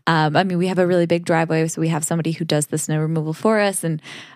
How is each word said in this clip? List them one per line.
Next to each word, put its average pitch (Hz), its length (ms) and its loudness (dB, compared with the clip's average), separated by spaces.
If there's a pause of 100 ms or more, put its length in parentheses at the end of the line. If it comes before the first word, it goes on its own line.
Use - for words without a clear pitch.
Um, 156 300 2
I 180 80 4
mean, 175 160 0
we 185 80 0
have 180 100 -2
a 180 80 4
really 175 220 4
big 170 180 0
driveway, 160 420 2
so 165 140 -4
we 160 60 0
have 160 180 -2
somebody 165 280 -2
who 165 120 -6
does 151 220 0
the 156 100 -4
snow 151 220 -2
removal 156 340 -2
for 220 260 2
us, 202 240 0
and, 160 160 -2 (360)